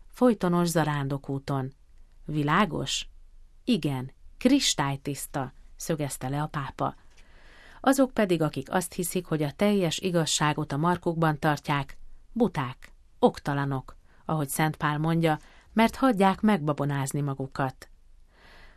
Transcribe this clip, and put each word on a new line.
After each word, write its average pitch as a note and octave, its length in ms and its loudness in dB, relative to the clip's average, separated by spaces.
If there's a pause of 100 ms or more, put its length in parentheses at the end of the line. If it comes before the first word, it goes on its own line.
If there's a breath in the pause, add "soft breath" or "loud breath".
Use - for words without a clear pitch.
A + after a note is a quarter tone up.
folytonos F3 600 2
zarándokúton. C#3 1040 -2 (520)
Világos? D3+ 800 0 (560)
Igen, C#3+ 480 -2 (260)
kristálytiszta, C#3+ 1160 0 (220)
szögezte D3 540 -4
le C#3+ 120 -2
a D#3 60 -4
pápa. C#3 480 -6 (840 soft breath)
Azok C4+ 300 4
pedig, F3+ 300 2
akik D#3 300 -2
azt F#3 220 -2
hiszik, F3 320 -4
hogy D#3 180 0
a C#3+ 80 -2
teljes G3+ 460 2
igazságot D#3 760 0
a C#3 60 -2
markukban E3 600 0
tartják, D3 580 -2 (340)
buták, E3 600 -2 (260)
oktalanok, C#3 760 -2 (300 soft breath)
ahogy D3+ 240 -2
Szent D#3 260 0
Pál D3 220 -2
mondja, D#3+ 420 2 (340 soft breath)
mert A3+ 220 4
hagyják F#3+ 460 4
megbabonázni C#3+ 800 0
magukat. C3+ 680 -4 (880 soft breath)